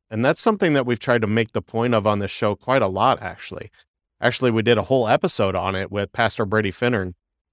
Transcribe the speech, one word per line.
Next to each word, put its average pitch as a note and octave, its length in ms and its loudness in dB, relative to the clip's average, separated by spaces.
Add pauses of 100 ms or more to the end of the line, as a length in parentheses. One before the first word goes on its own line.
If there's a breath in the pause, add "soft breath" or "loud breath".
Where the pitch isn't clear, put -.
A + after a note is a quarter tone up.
(100)
And A2 140 -2
that's D#3 160 2
something G3 320 2
that C3+ 140 2
we've A#2+ 120 0
tried A#2+ 220 0
to A2 60 -2
make A2 260 0
the G2+ 100 -2
point A#2 320 -2
of G#2 120 2
on G#2 140 2
this G2 100 -4
show G#2 240 -2
quite B2+ 280 0
a G2+ 40 2
lot, G2+ 340 2
actually. - 500 -12 (500 soft breath)
Actually, B2 300 0
we A2 120 0
did A2+ 160 4
a G2+ 40 0
whole B2 260 0
episode A2+ 480 0
on F#2 180 -2
it F#2+ 160 -6
with G2+ 220 -4
Pastor A#2 320 0
Brady G2+ 260 0
Finnern, G2 440 -2 (380)